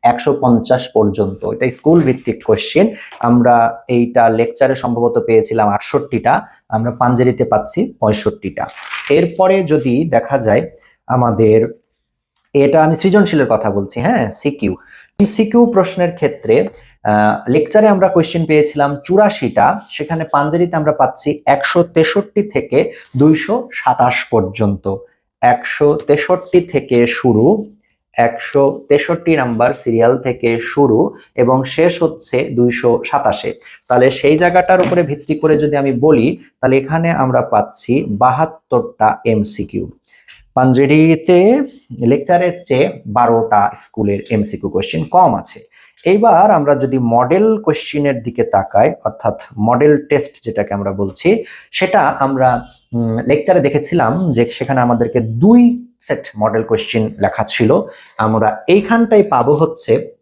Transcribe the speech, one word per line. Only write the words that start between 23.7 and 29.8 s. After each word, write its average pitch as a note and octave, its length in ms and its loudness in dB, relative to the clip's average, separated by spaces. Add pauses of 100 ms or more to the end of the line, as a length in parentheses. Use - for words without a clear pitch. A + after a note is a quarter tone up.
সাতাশ B2 520 -2
পর্যন্ত। G2+ 680 -2 (460)
একশো B2 540 0 (120)
তেষট্টি D#3+ 540 0
থেকে B2+ 460 0
শুরু, B2+ 580 2 (480)
একশো C3+ 760 0
তেষট্টি E3 480 0
নাম্বার B2 360 0
সিরিয়াল A#2+ 500 0